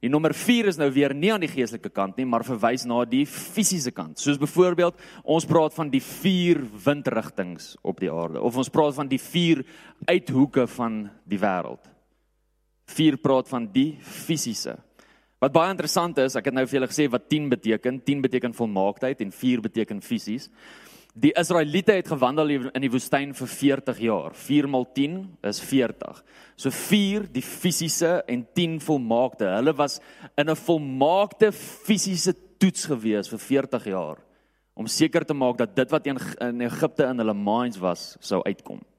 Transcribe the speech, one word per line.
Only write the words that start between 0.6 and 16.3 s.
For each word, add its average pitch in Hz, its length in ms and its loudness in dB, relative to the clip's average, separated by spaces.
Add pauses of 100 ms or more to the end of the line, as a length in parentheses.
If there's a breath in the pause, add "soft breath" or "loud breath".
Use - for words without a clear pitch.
is 185 100 2
nou 147 160 2
weer 139 220 2
nie 165 180 2
aan 214 80 0
die 156 80 -2
geestelike 113 400 -4
kant 95 280 -4
nie, 131 100 -2
maar 117 180 0
verwys 123 400 0
na 120 200 0
die 127 220 0
fisiese 170 640 -2
kant. 80 260 -12
Soos 143 200 0
byvoorbeeld, 175 560 2 (300 loud breath)
ons 156 220 0
praat 156 280 4
van 151 160 -4
die 127 120 2
vier 175 580 2 (240)
windrigtings 110 960 -2
op 95 180 -4
die 90 100 -2
aarde, 80 320 -4
of 120 140 0
ons 131 120 -2
praat 147 260 2
van 143 140 -6
die 131 100 0
vier 165 460 0 (420 loud breath)
uithoeke 135 600 2
van 110 440 -6 (140)
die 98 140 -6
wêreld. 90 480 -2 (1000)
Vier 156 300 2
praat 131 320 2
van 117 240 -6
die 143 300 2
fisiese. - 760 -6 (600 soft breath)
Wat 139 140 2
baie 165 180 6
interessant 170 480 -2
is, 131 180 2